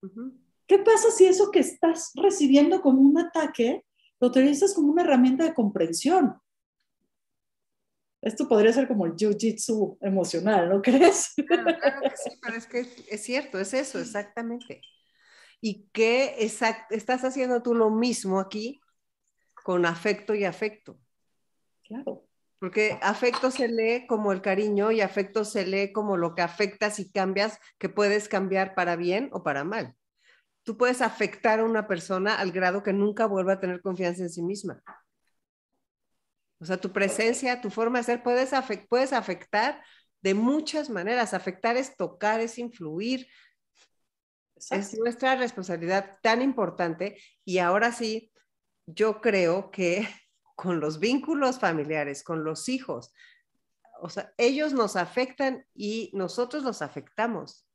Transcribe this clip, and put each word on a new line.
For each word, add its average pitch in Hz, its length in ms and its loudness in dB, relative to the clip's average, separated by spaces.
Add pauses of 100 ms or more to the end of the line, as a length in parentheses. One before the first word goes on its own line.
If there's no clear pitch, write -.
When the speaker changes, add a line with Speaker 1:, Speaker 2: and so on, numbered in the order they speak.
Speaker 1:
Ujú. 220 320 -14 (340)
Speaker 2:
¿Qué 392 120 6
pasa 440 320 6
si 381 140 8
eso 370 260 6
que 359 80 6
estás - 560 0
recibiendo 294 680 6
como 262 200 6
un 285 160 10
ataque, 311 680 -2 (340)
lo 247 80 4
utilizas 285 460 4
como 294 180 4
una 349 120 4
herramienta 269 420 6
de 311 80 0
comprensión? 220 880 2 (1800)
Esto 254 260 -4
podría 220 240 6
ser 262 160 2
como 202 180 0
el 165 100 -2
jiu-jitsu 214 840 -2
emocional, 185 680 0
¿no 196 120 2
crees? 269 520 4 (120)
Speaker 1:
Claro, 339 320 0
claro 277 320 0
que - 60 -10
sí, - 140 -10 (120)
pero 226 140 -8
es 233 120 -10
que 247 120 -6
es, 247 160 -10 (140)
es 208 140 -8
cierto, 247 360 -6
es 196 140 -6
eso, 269 260 -4
exactamente. 233 840 -10 (760)
¿Y 208 320 -8
qué 233 480 2
exact-, 226 520 -2
estás 254 340 -2
haciendo 254 360 -2
tú 240 120 -2
lo 220 160 4
mismo 220 500 0
aquí 214 400 -8 (840)
con 180 220 0
afecto 196 500 -2
y 202 100 -2
afecto? 214 520 -8 (880)
Speaker 2:
Claro. 233 400 -12 (340)
Speaker 1:
Porque 208 420 -2
afecto 240 500 0
se 254 160 -2
lee 233 400 -2
como 214 240 0
el 190 100 -2
cariño 202 500 0
y 226 100 2
afecto 196 420 -2
se 208 220 -4
lee 196 260 -2
como 208 240 -2
lo 170 180 -2
que 180 80 -2
afectas 208 580 -4
y 175 120 -12
cambias, 196 480 -2 (180)
que 185 120 -6
puedes 208 400 0
cambiar 190 440 -2
para 175 220 0
bien 180 380 -2
o 185 100 -8
para 143 220 -2
mal. 185 320 -8 (680)
Tú 214 140 -10
puedes 247 240 2
afectar 220 580 0
a 226 60 2
una 220 220 -2
persona 190 480 -2
al 185 180 -4
grado 185 300 0
que 202 100 -2
nunca 208 320 0
vuelva 196 280 0
a 190 60 -2
tener 180 220 -6
confianza 180 420 -4
en 175 60 -6
sí 170 120 -10
misma. 180 400 -6 (1800)
O - 20 -16
sea, 185 120 -4
tu 185 160 -8
presencia, 226 680 -2
tu 226 100 -8
forma 226 280 -2
de 240 80 -2
ser, 240 180 -2
puedes 254 300 0
afec-, 254 340 -4
puedes 262 240 2
afectar 220 720 -2 (380)
de 190 120 0
muchas 285 560 -2
maneras. 233 440 -2
Afectar 180 420 -4
es - 220 -4
tocar, 208 420 -2
es 233 180 -6
influir. 233 720 -6 (1300)
Speaker 2:
Exacto. - 300 -6
Speaker 1:
Es 214 120 -12
nuestra 240 380 -2
responsabilidad 190 840 -4
tan 226 200 2
importante. 190 760 -4 (260)
Y 185 140 -2
ahora 196 340 2
sí, 226 400 -8 (540)
yo 208 340 -2
creo 190 520 0
que 185 360 -2
<laughs> - 480 -20
con 175 240 -4
los 156 200 -4
vínculos 254 600 0
familiares, 151 640 -2
con 160 220 -6
los 160 240 -8
hijos, 254 440 -8 (880)
o 170 80 -12
sea, - 280 -12
ellos 269 340 2
nos 226 240 0
afectan 254 800 -4
y 208 400 -8
nosotros 240 500 -4
los 240 180 -6
afectamos 185 920 -8